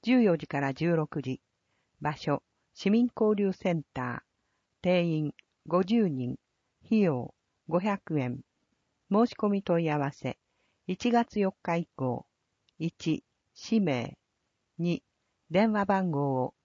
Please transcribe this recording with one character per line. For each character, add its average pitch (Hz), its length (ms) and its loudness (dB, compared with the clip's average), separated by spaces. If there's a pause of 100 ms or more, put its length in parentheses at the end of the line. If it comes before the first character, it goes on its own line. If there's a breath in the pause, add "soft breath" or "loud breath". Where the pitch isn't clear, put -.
十 247 180 4
四 180 160 4
時 - 100 -10
か 143 120 -4
ら 135 140 -2
十 170 220 0
六 151 260 -2
時。 131 200 -6 (580)
場 147 160 -4
所、 - 280 -4 (300)
市 - 160 -2
民 233 260 4
交 214 200 2
流 196 180 0
セ 180 200 -2
ン 156 100 -2 (100)
タ 131 80 -6
ー。 - 840 -12
定 180 200 2
員、 156 300 0 (320)
五 175 180 0
十 208 240 2
人。 131 300 -4 (480)
費 220 160 4
用、 143 320 0 (340)
五 165 120 0
百 196 400 -2
円。 127 220 -4 (680)
申 214 160 4
し - 80 -8
込 208 160 -2
み 202 140 -2
問 170 200 2
い 156 60 0
合 147 80 0
わ 139 140 -2
せ、 - 260 -8 (480)
一 208 260 -2
月 233 280 0
四 190 140 0 (100)
日 170 140 0
以 170 180 -4
降。 123 320 -4 (500)
一、 - 460 -4 (300)
氏 - 260 -2
名。 139 380 -2 (600)
二、 170 260 -2 (460)
電 208 220 2
話 202 140 0
番 190 260 0
号 139 320 0
を。 - 100 -6 (120)